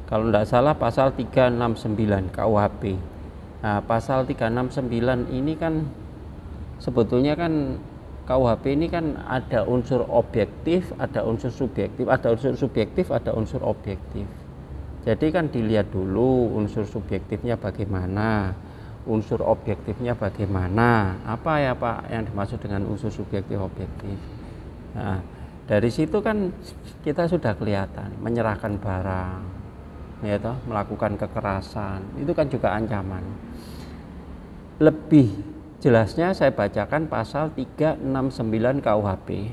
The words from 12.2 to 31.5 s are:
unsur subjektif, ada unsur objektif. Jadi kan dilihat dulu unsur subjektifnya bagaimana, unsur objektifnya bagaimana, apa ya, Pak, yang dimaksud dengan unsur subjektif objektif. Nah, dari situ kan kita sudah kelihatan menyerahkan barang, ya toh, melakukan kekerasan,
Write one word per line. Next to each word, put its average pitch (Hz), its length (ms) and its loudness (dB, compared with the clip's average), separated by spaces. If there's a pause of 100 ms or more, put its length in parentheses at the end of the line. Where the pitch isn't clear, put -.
unsur 123 160 0
subjektif, 123 560 0
ada 117 240 0
unsur - 320 -2
objektif. 101 640 -4 (800)
Jadi 156 240 4
kan 165 160 2
dilihat 107 400 2
dulu 110 640 4
unsur 107 320 0
subjektifnya 104 720 -2
bagaimana, 98 960 0 (560)
unsur 110 320 0
objektifnya 113 720 0
bagaimana, 101 1120 4
apa 143 400 0
ya, 127 80 2
Pak, 120 400 -4
yang 110 160 -2
dimaksud 101 320 -4
dengan 101 240 -2
unsur 104 240 -4
subjektif 101 480 -4
objektif. 98 640 -6 (720)
Nah, 95 320 -2 (400)
dari 107 240 4
situ 156 320 2
kan 208 320 0 (480)
kita 156 240 0
sudah 156 320 2
kelihatan 101 640 -2
menyerahkan 110 560 0
barang, 92 640 -2 (880)
ya 104 80 2
toh, 113 220 -2 (100)
melakukan 104 480 -2
kekerasan, 98 880 -4 (160)